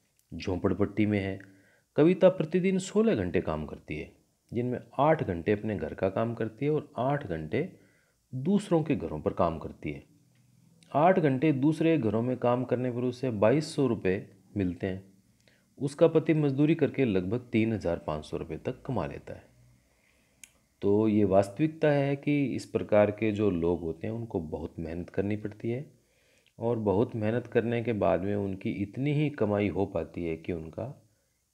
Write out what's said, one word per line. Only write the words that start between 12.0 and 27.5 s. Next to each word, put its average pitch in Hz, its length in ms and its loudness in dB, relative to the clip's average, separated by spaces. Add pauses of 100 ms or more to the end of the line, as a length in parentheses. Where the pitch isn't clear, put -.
में 123 140 -2
काम 123 280 0
करने 127 260 -2
पर 120 100 -4
उसे 127 300 -4
बाईस 117 440 2
सौ 139 120 2
रुपये 98 440 0 (260)
मिलते 92 300 -2
हैं। 95 260 -8 (680)
उसका 143 300 4
पति 160 260 2
मजदूरी 147 400 2
करके 135 300 0
लगभग 98 480 0
तीन 113 200 2
हज़ार 87 260 -2
पाँच 76 260 -6
सौ - 120 -8
रुपये 76 220 -8
तक - 240 -8
कमा 101 240 -4
लेता - 280 -12
है। - 180 -20 (1300)
तो 104 260 4
ये 104 160 4
वास्तविकता 123 680 2
है 139 260 2
कि 143 280 0
इस 107 220 -4
प्रकार 104 440 2
के 110 220 0
जो 104 180 0
लोग 85 300 0
होते 82 260 -8
हैं 110 80 -6
उनको 113 260 -6
बहुत 80 380 -8
मेहनत 82 320 -8
करनी 101 260 -2
पड़ती 104 340 -8
है 131 200 -6 (680)
और 117 200 -2
बहुत 107 380 2
मेहनत 113 300 -2
करने 117 360 0